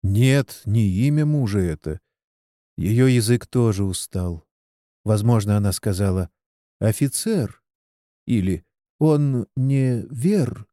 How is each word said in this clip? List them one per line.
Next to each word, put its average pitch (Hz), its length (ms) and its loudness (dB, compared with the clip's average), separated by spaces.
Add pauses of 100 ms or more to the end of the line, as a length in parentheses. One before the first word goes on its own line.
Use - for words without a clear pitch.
Нет, 127 600 0
не 107 240 2
имя 143 380 0
мужа 127 320 0
это. 78 420 -4 (760)
Ее 113 300 2
язык 120 400 2
тоже 110 380 0
устал. 90 600 -6 (580)
Возможно, 104 520 2
она 101 160 0
сказала 92 580 -2 (500)
«офицер» 135 800 -2 (640)
или 95 400 -2 (340)
«он 147 580 0
не 131 540 0
вер». 151 640 -2